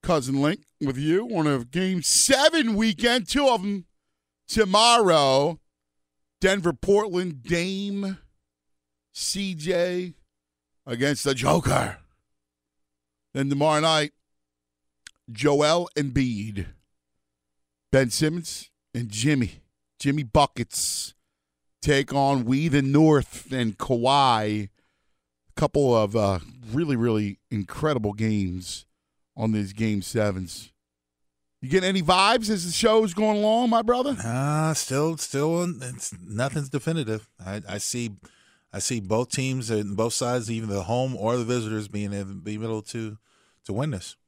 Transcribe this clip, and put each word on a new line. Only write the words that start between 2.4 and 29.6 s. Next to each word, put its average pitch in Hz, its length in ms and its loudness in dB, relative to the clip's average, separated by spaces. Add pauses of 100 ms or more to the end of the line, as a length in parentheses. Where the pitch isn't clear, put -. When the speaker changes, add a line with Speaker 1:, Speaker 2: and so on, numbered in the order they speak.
Speaker 1:
weekend. 226 520 2
Two 277 200 2
of 220 160 4
'em 202 220 -4 (640)
tomorrow. 185 1120 6 (800)
Denver, 185 340 2
Portland, 180 720 0
Dame, 190 760 -4 (960)
C 190 400 -6
J 175 600 -2 (720)
against 135 360 -2
the 135 120 0
Joker. 139 600 0 (1400)
Then 139 160 -2
tomorrow 151 320 2
night, 156 320 0 (1160)
Joel 147 640 2
Embiid, 117 720 -2 (1300)
Ben 135 180 4
Simmons, 160 640 -4 (240)
and 120 140 -6
Jimmy. 120 520 0 (380)
Jimmy 139 240 0
Buckets - 920 -2 (680)
take 139 320 0
on 139 340 0
We 139 220 0
the 143 140 2
North 143 680 2
and 120 260 -2
Kawhi. 117 920 2 (800)
A - 60 -20
couple 139 400 2
of, 107 200 2
uh, 98 240 2 (320)
really, 143 240 0
really 107 420 0 (140)
incredible 107 640 -2
games 101 720 -4 (520)
on 110 140 -2
these 101 220 -2